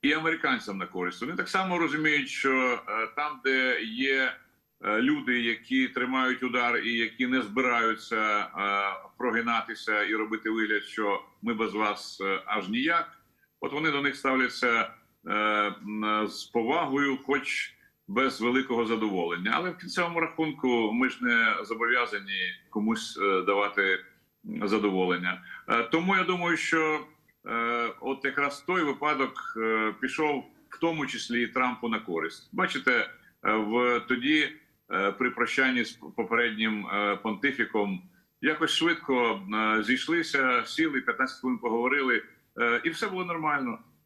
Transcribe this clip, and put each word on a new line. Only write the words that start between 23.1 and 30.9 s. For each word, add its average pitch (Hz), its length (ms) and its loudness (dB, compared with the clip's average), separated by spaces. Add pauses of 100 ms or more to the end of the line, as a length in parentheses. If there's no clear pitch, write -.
е, 95 200 4
давати 98 640 2 (580)
задоволення. 92 800 0 (260)
Е, 113 140 2
тому 175 340 2
я 185 80 2
думаю, 175 320 0
що, 156 440 0 (460)
е, 117 440 -2 (100)
от 135 240 -6
якраз 143 360 -2
той 180 220 0
випадок, 139 720 -2
е, 110 440 0
пішов 143 440 0 (240)
в - 100 -18
тому 160 280 0